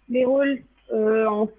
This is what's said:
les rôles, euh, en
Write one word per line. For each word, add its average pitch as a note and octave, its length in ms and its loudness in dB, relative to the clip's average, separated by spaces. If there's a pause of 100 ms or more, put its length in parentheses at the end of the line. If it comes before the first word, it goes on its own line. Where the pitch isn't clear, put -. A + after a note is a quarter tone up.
les B3 160 0
rôles, C#4 340 0 (320)
euh, A3 360 0
en G#3+ 200 0 (120)